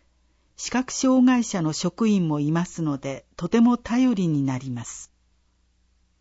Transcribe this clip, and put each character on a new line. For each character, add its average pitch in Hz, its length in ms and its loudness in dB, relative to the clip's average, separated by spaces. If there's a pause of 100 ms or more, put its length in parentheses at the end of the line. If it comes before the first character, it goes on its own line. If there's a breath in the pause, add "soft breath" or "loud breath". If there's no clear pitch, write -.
(580)
視 - 120 -10
覚 254 220 -4
障 262 340 4
害 240 200 4
者 190 160 -4
の 156 100 0
職 185 380 -2
員 190 180 2
も 151 120 0
い 147 120 0
ま 170 140 0
す - 160 -10
の 151 160 -2
で、 135 280 -10 (120)
と 175 100 -8
て 233 140 2
も 240 160 4
頼 247 360 0
り 185 140 0
に 147 160 0
な 135 140 -2
り 131 120 -10
ま 120 140 -8
す。 - 260 -18 (1120)